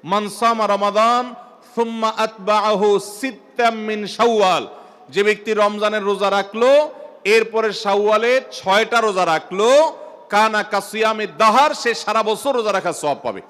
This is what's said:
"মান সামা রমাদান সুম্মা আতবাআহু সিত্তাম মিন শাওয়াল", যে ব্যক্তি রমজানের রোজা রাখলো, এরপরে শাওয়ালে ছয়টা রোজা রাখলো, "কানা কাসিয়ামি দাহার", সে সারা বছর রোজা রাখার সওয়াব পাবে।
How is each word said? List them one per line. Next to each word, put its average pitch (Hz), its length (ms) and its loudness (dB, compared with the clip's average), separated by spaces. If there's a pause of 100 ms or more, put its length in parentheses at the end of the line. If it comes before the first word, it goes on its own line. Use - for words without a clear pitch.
"মান 202 240 -2
সামা 226 380 -2
রমাদান 214 680 0 (400)
সুম্মা 226 420 -2
আতবাআহু 208 840 0
সিত্তাম 233 760 -4
মিন 214 320 -6
শাওয়াল", 190 600 2 (420)
যে 160 140 -2
ব্যক্তি 214 320 0
রমজানের 208 480 0
রোজা 196 280 -2
রাখলো, 240 600 2 (340)
এরপরে 220 480 2
শাওয়ালে 214 680 0 (100)
ছয়টা 220 500 0
রোজা 190 260 0
রাখলো, 214 680 2 (320)
"কানা 214 340 2
কাসিয়ামি 214 640 -2 (120)
দাহার", 247 360 4
সে 233 200 -4
সারা 220 280 -4
বছর 220 320 -2
রোজা 214 180 -2
রাখার 180 200 -2
সওয়াব 147 300 -4
পাবে। 101 280 -6